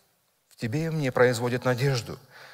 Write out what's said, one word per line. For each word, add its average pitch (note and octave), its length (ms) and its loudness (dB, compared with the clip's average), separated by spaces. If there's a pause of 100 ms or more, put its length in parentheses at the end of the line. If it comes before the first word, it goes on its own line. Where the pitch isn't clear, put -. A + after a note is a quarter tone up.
(500)
в - 80 -20
тебе C3+ 280 -2
и E3 40 -2
мне D3 240 -2
производит B2 500 2
надежду. B2+ 560 0 (340)